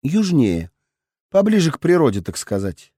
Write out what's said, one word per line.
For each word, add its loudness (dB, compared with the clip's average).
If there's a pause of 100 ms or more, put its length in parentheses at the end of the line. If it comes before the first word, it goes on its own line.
южнее, 0 (580)
поближе 2
к -14
природе, 2
так -10
сказать. -8